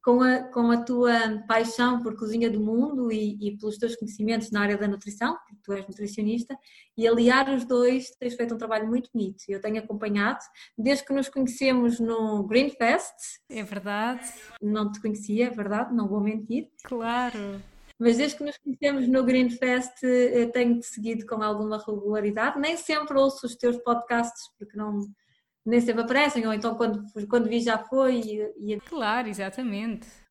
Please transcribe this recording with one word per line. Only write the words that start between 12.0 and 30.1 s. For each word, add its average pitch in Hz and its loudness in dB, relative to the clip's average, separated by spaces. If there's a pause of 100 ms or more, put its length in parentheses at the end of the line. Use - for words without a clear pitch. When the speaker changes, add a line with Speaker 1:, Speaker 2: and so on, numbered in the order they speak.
Speaker 1:
Green 240 2
Fest. - -2
Speaker 2:
É 220 -10
verdade. 208 -6 (400)
Speaker 1:
Não 208 0
te - -12
conhecia, 214 -2
é - -2
verdade, 220 -4
não 214 0
vou 202 0
mentir. 214 -2 (160)
Speaker 2:
Claro. 226 -4 (400)
Speaker 1:
Mas 233 6
desde 294 0
que 294 -8
nos 294 -8
conhecemos 277 0
no 254 4
Green 254 4
Fest, 254 -2
eh, 247 4
tenho-te 240 2
seguido 220 -6
com 220 -4
alguma 214 -2
regularidade. 214 -2
Nem 311 0
sempre 302 -2
ouço 269 2
os 240 -8
teus 240 2
podcasts, 233 -2
porque 208 -16
não 208 -4 (680)
nem 240 6
sempre 233 0
aparecem, 254 0
ou 220 0
então 214 -2
quando, 214 -2 (220)
quando 240 2
vi 233 0
já 233 0
foi 254 2
e, 214 -6
e 208 -4
Speaker 2:
Claro, 233 -2
exatamente. 202 -6 (240)